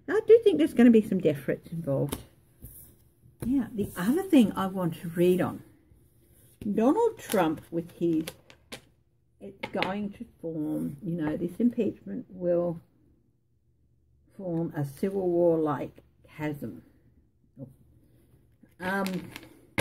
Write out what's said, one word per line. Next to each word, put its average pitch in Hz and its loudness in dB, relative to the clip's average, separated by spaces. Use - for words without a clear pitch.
I 415 2
do 453 10
think 381 4
there's 302 2
gonna 240 8
be 220 8
some 190 -2
death 151 0
threats - -6
involved. 143 -4
Yeah, 254 0
the 202 -4
other 247 0
thing 285 6
I 190 -2
want 180 -4
to 175 -10
read 180 2
on, 113 -4
Donald 359 2
Trump 160 0
with 170 -8
his, 160 -2
it's - -14
going 202 -4
to 233 -16
form, 156 -6
you 165 -4
know, 156 -2
this 170 -6
impeachment 226 -2
will 175 -2
form 170 -4
a 147 -2
civil 190 -4
war-like 160 0
chasm. 151 -8
Um, 190 -2